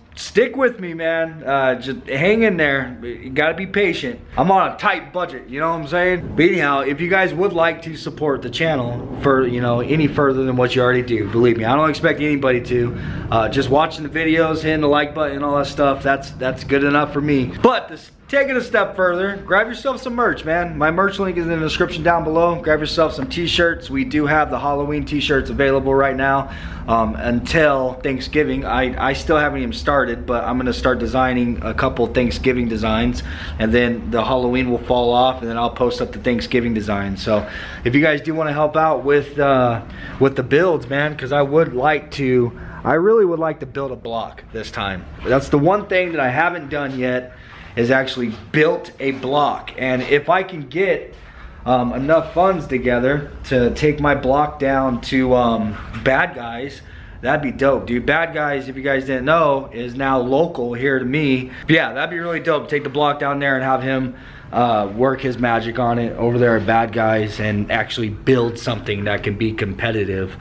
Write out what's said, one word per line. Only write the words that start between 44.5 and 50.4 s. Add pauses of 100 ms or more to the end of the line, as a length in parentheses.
this
time. (180)
That's
the
one
thing
that
I
haven't
done
yet, (400)
is
actually (220)
built (100)
a
block.
And
if
I